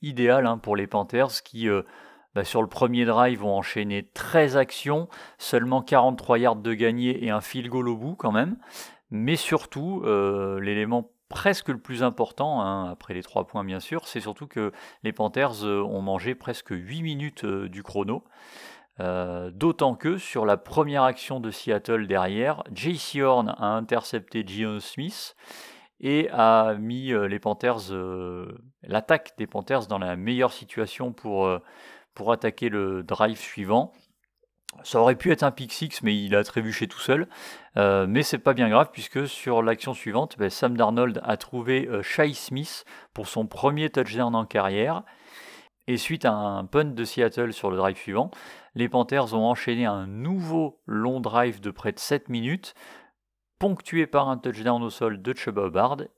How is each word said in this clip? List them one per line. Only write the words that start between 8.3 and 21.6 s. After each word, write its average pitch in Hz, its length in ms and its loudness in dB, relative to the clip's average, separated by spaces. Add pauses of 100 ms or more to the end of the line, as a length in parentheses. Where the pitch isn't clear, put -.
même. 147 260 2 (540)
Mais 117 240 0
surtout, 160 680 -2
euh, 98 540 2
l'élément 104 520 -2 (180)
presque - 380 0
le 131 100 -2
plus 123 240 -6
important, 127 640 0
hein, 95 260 -2
après - 240 -12
les 90 80 -6
trois 92 240 -4
points 101 180 -6
bien 95 160 -6
sûr, - 280 -8
c'est - 120 -8
surtout 107 280 -10
que 107 240 -2 (320)
les 110 100 -4
Panthers, 107 500 0
euh, 101 200 0
ont 104 180 -4
mangé 98 320 -2
presque - 380 -10
huit 101 320 -6
minutes, 147 400 -6
euh, 98 260 -4
du 180 140 -14
chrono. - 400 -4 (760)
Euh, 90 520 -4
d'autant 135 420 2
que 160 240 -2
sur 120 300 -2
la 101 100 6
première 143 460 2
action 127 360 0
de 113 120 -6
Seattle 110 560 0